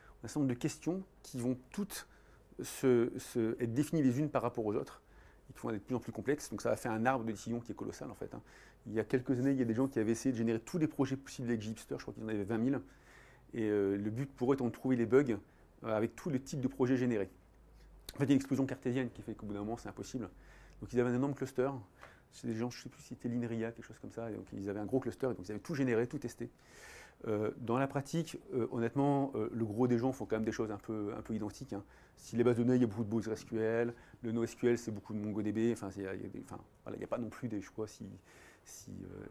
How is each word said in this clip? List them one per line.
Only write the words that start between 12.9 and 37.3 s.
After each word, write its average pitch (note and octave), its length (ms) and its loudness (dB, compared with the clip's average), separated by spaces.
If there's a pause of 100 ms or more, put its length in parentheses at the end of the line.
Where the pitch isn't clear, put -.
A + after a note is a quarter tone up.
et, A#2 100 0
euh, G2+ 340 4
le G#2 140 0
but C3+ 200 -4
pour B2 200 2
eux C3+ 40 6
étant C3 100 0
de A2+ 60 2
trouver C3 240 2
les A#2 100 4
bugs, A#2+ 320 6 (460)
euh, A2 120 0
avec A2 200 2
tous - 140 -6
les C3 100 0
types C3+ 220 -4
de C3 60 0
projets C3 300 4
générés. A#2 320 2 (840)
En - 40 -6
fait, C#3 60 4
il C#3 40 4
y - 20 4
a C#3 40 10
une C3+ 40 6
explosion C3+ 260 2
cartésienne B2+ 440 -2
qui - 120 -12
fait A2 120 -8
qu'au G#2+ 120 -10
bout G2+ 80 -6
d'un G2+ 60 -4
moment, G#2+ 180 -4
c'est G#2 120 -10
impossible. A2+ 400 -6 (520)
Donc G#2+ 120 -10
ils A#2+ 60 4
avaient B2 100 4
un A#2+ 60 2
énorme C#3 180 2
cluster. C3+ 360 0 (640)
C'est - 160 -10
des A#2 60 -2
gens, A#2 160 -2
je - 140 -12
sais B2 60 -12
plus - 120 -16
si - 80 -20
c'était B2 200 -6
l'Inria, A#2 420 -2
quelque A2+ 140 -16
chose - 140 -18
comme - 120 -12
ça. A2+ 180 -6
Et G#2 60 -6
donc G2+ 180 -8
ils G2+ 160 -4
avaient G2+ 100 -2
un G#2 60 -4
gros C3 140 2
cluster, B2+ 280 -2
et A#2 60 0
donc F2+ 140 -8
ils G#2+ 40 -6
avaient G#2 80 -6
tout E3+ 160 -6
généré, B2 320 4
tout C#3+ 120 -6
testé. - 300 -8 (800)
Euh, G#2+ 300 2
dans A#2 200 0
la C3+ 100 2
pratique, D3 500 -2 (160)
euh, A#2 180 2
honnêtement, C#3 640 2
euh, A2 180 0
le A2+ 120 0
gros A2 220 4
des A#2+ 100 6
gens B2+ 140 2
font A#2 140 -8
quand A2 100 0
même A2 80 0
des A2 80 0
choses A2 180 -2
un G#2 80 -4
peu, G#2+ 400 -4
un A2 40 -6
peu A2+ 120 -6
identiques, G#2+ 400 -6
hein. G2+ 100 -6 (340)
Si - 180 -12
les A#2 80 6
bases A#2+ 140 6
de A#2+ 60 4
données, B2+ 120 6
il B2 60 6
y - 20 8
a A#2 40 6
beaucoup G#2+ 180 -4
de G2+ 40 -4
PostgreSQL, A2+ 840 0 (280)
le A2+ 100 -2
NoSQL, A#2 460 2
c'est A#2 140 -6
beaucoup G#2 220 -8
de G#2+ 60 -2
MongoDB, G#2+ 520 2
enfin, G#2+ 200 -4
c'est, G2 100 -8
il F#2+ 40 -4
y - 20 -4
a F#2+ 220 -6
des, - 140 -10
enfin, - 160 -12 (240)
voilà, G#2+ 140 -8
il - 20 -10
n'y G2+ 60 -6
a - 20 -10
pas A#2 100 0
non A2+ 120 -4
plus - 180 -8